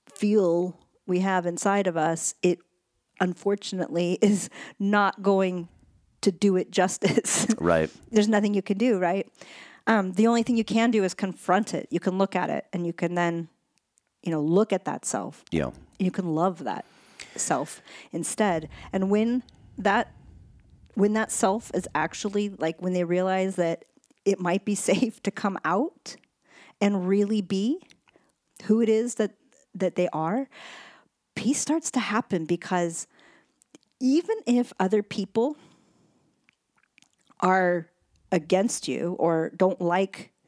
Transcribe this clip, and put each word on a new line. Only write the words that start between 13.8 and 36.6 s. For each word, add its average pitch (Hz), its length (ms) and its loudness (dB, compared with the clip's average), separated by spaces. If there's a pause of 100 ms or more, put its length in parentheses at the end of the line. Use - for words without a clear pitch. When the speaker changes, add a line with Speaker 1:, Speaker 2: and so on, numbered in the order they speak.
Speaker 1:
you 175 100 -4
know, 156 80 -2
look 180 320 2
at 190 140 -2
that - 180 -6
self. - 460 -8
Speaker 2:
Yeah. 73 200 -2 (280)
Speaker 1:
You 180 120 0
can 180 240 -4
love 165 300 -2
that 107 200 -6 (520)
self - 460 -4 (300)
instead. 165 560 -2 (240)
And 196 180 -2
when 233 320 0 (360)
that, 208 340 0 (840)
when 208 200 2
that 220 160 -2
self 208 440 0
is 180 200 -2
actually, 202 560 -2
like, 170 300 -4
when 180 140 -2
they 180 100 0
realize 185 520 0
that 165 280 -2 (400)
it 202 160 2
might 190 240 0
be 208 100 0
<laughs> - 160 -4
safe 214 340 0
to 196 60 0
come - 340 -4
out 208 520 -2 (640)
and 202 260 2
really 202 360 2
be 208 380 -2 (840)
who 220 160 4
it 226 80 2
is 226 280 0
that, 208 160 -2 (420)
that 185 220 -2
they 180 160 0
are, 180 360 -2 (840)
peace 269 260 -2
starts 311 320 -2
to 254 80 0
happen, 202 460 -2
because 175 600 -2 (920)
even 330 360 2 (100)
if 240 340 2
other 196 220 2
people 226 540 -2 (1800)